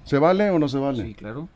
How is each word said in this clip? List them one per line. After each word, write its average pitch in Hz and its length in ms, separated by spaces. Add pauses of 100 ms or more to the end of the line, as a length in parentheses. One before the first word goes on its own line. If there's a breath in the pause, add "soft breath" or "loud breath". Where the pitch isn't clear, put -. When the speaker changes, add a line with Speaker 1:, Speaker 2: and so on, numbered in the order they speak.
Speaker 1:
¿Se 143 140
vale 190 320
o 175 80
no 147 100
se 135 100
vale? 135 240
Speaker 2:
Sí, 113 120
claro. 123 420